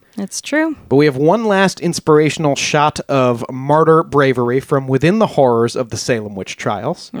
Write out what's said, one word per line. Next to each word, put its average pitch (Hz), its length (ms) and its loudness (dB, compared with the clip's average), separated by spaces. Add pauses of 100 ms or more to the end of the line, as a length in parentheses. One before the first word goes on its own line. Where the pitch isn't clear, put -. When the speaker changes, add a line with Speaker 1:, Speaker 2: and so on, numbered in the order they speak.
(160)
Speaker 1:
That's 202 260 -10
true. 311 360 -2 (100)
Speaker 2:
But - 80 0
we 147 100 6
have 139 120 0
one 175 260 2
last 196 380 0
inspirational 151 760 0
shot 151 540 -2
of 123 420 0
martyr 156 520 2
bravery 131 580 0
from 135 260 -2
within 151 320 2
the 208 80 2
horrors 117 480 2
of 123 140 -4
the 107 80 -10
Salem 107 380 -4
witch 95 200 -10
trials. 113 640 -6